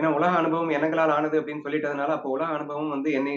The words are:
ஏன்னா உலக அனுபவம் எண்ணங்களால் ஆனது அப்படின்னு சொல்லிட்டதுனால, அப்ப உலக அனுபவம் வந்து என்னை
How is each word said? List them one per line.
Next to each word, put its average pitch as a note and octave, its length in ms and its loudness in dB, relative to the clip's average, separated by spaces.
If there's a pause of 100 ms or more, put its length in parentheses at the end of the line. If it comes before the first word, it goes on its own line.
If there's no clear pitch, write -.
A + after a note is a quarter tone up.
ஏன்னா D#3+ 140 2
உலக E3+ 220 2
அனுபவம் E3 340 2
எண்ணங்களால் D#3 420 2
ஆனது D3+ 280 2
அப்படின்னு D3 240 -6
சொல்லிட்டதுனால, D3 520 -2
அப்ப D3 120 -6
உலக D#3 240 -2
அனுபவம் D3 360 -4
வந்து C#3+ 240 -2
என்னை C#3 240 0